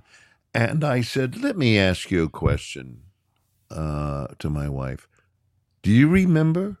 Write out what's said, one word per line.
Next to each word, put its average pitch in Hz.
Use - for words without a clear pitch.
And 143
I 127
said, 131
"Let 277
me 120
ask 95
you 87
a 78
question," 65
uh, 73
to 78
my 73
wife. 67
"Do 95
you 127
remember 180